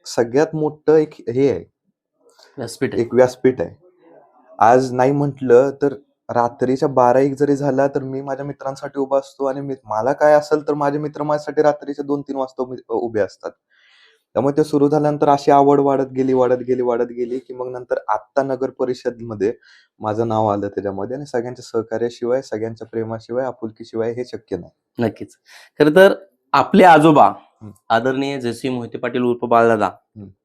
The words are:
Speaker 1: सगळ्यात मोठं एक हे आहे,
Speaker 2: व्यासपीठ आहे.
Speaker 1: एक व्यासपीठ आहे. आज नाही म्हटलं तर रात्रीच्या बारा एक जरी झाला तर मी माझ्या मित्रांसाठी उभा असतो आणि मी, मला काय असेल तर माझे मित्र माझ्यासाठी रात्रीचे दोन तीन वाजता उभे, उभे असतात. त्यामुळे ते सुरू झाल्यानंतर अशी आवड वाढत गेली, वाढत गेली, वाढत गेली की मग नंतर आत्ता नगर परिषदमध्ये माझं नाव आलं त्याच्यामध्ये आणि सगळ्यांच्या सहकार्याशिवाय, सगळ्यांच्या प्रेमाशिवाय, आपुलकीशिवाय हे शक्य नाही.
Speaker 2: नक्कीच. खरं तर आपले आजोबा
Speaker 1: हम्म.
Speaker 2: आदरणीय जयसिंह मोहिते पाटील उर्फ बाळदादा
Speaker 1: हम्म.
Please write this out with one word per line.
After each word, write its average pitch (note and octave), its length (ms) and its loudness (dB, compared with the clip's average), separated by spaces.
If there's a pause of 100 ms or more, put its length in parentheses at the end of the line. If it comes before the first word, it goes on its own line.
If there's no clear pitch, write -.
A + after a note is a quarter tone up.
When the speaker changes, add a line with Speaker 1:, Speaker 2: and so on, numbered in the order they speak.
Speaker 1:
सगळ्यात C3+ 500 0
मोठं D3+ 380 0
एक D#3 200 2
हे B2+ 360 -2
आहे, E2+ 140 -6 (920)
Speaker 2:
व्यासपीठ A#2+ 380 -6
आहे. A#2+ 80 0
Speaker 1:
एक A#2 120 -4
व्यासपीठ B2+ 460 2
आहे. - 240 -8 (760)
आज B2 340 4
नाही B2+ 200 2
म्हटलं C#3 580 2
तर C#3 240 -2 (360)
रात्रीच्या A#2+ 580 -2
बारा B2+ 320 4
एक C#3 140 0
जरी C#3+ 220 0
झाला C#3 320 0
तर C#3+ 140 -4
मी C3+ 180 -8
माझ्या C#3 240 -8
मित्रांसाठी C#3 560 -10
उभा C#3 180 0
असतो - 260 -6
आणि C3+ 160 -4
मी, C#3 140 -8 (100)
मला A2 280 -2
काय D3+ 220 4
असेल D3+ 340 0
तर D3 60 -2
माझे D3 240 -2
मित्र D3+ 240 -8
माझ्यासाठी D3+ 400 -2
रात्रीचे D3 400 0
दोन C#3+ 200 -4
तीन C3+ 140 -10
वाजता C3 260 -6
उभे, B2+ 140 -8 (120)
उभे A2+ 320 -4
असतात. F#2 300 -6 (840)
त्यामुळे C#3 240 0
ते D3+ 80 2
सुरू D3 240 2
झाल्यानंतर D3 400 0
अशी C#3+ 220 2
आवड C#3+ 300 6
वाढत C3+ 360 0
गेली, C3 160 0
वाढत B2+ 340 2
गेली, B2+ 160 -2
वाढत A#2+ 280 -2
गेली B2 280 -8
की B2+ 160 -14
मग B2+ 140 -10
नंतर B2 260 -8 (140)
आत्ता G#2+ 340 -4
नगर C3 280 -4
परिषदमध्ये A#2+ 840 -6 (440)
माझं A2 300 -2
नाव A2 180 0
आलं G2+ 220 -2
त्याच्यामध्ये G2 480 -6
आणि D3 100 -12
सगळ्यांच्या B2 360 -8
सहकार्याशिवाय, A#2 800 -4
सगळ्यांच्या A2+ 440 -10
प्रेमाशिवाय, A2+ 600 -8
आपुलकीशिवाय A#2 680 -8
हे B2 120 -8
शक्य - 320 -10
नाही. - 480 -8
Speaker 2:
नक्कीच. - 280 -6 (460)
खरं D3+ 180 4
तर F#3+ 180 8 (380)
आपले F#3 320 4
आजोबा D3+ 440 8
Speaker 1:
हम्म. - 420 -10 (180)
Speaker 2:
आदरणीय C3 520 0
जयसिंह A#2+ 340 -4
मोहिते A#2+ 240 -10
पाटील B2 240 -4
उर्फ A#2+ 220 -2
बाळदादा A#2 420 4
Speaker 1:
हम्म. G2 420 -12 (160)